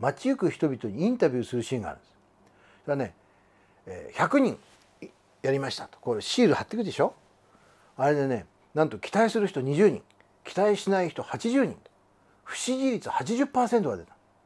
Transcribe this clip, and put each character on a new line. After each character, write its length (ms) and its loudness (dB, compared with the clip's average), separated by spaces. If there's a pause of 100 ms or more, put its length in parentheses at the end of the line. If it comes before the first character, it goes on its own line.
街 280 -2
行 80 2
く 140 2
人 160 0
々 180 0
に 200 -2
イ 40 4
ン 100 0
タ 100 4
ビ 120 -2
ュ 20 0
ー 20 -4
す 120 -6
る 60 0
シ 140 -4
ー 20 0
ン 40 -6
が 80 -8
あ 20 -6
る 60 -14
ん 20 -20
で 60 -20
す。 60 -20 (720)
そ 60 -4
れ 20 0
は 60 -2
ね、 160 -6 (720)
え 260 -12
ー、 60 -16
「百 220 2
人 180 0 (840)
や 80 0
り 80 2
ま 120 -4
し 60 -8
た」 120 -12
と、 120 -20
こ 140 -4
れ 60 -4
シ 240 2
ー 40 8
ル 60 6
貼 100 -2
っ 20 -18
て 100 -10
く 40 -2
る 40 -2
で 80 -6
し 80 -2
ょ。 140 2 (840)
あ 120 2
れ 60 4
で 120 0
ね、 200 -2 (300)
な 80 4
ん 60 0
と 80 -10
期 120 -10
待 200 4
す 100 -2
る 60 2
人 160 -4
二 120 -2
十 140 8
人、 140 -2 (420)
期 100 -14
待 220 4
し 140 -2
な 120 2
い 60 -2
人 140 -8
八 280 -4
十 140 4
人、 140 -4 (640)
不 140 -12
支 180 -2
持 140 0
率 180 -4
八 260 -2
十 120 2
パ 180 0
ー 40 0
セ 100 4
ン 40 2
ト 60 0
が 80 -2
出 80 -10
た。 100 -20 (320)